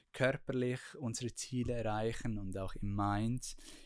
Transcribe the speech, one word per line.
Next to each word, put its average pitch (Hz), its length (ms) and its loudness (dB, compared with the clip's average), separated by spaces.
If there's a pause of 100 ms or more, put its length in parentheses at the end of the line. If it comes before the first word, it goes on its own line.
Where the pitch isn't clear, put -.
(140)
körperlich 127 680 2 (200)
unsere 117 340 -2
Ziele 123 400 0
erreichen 110 640 0
und 95 200 -2
auch 95 180 -2
im 101 200 0
Mind, 104 600 2 (300)